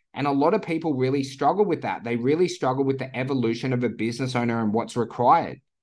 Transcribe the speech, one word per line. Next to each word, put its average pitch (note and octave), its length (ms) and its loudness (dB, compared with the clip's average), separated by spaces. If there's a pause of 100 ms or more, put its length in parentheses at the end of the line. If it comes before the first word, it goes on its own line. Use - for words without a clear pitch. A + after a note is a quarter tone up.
(160)
And C3+ 100 -2
a C#3+ 60 2
lot D3 240 4
of G#3 80 0
people D#3+ 320 -2
really C3 280 0
struggle E3 420 0
with D3+ 180 -2
that. F#2+ 200 -6
They A#2 120 -2
really D3 320 2
struggle C3+ 380 -2
with C3+ 120 0
the - 180 -8
evolution B2+ 560 0
of B2 120 0
a A#2 60 0
business A#2 460 -4
owner A#2 280 0
and G#2 100 0
what's A2+ 240 -2
required. A#2+ 640 2 (220)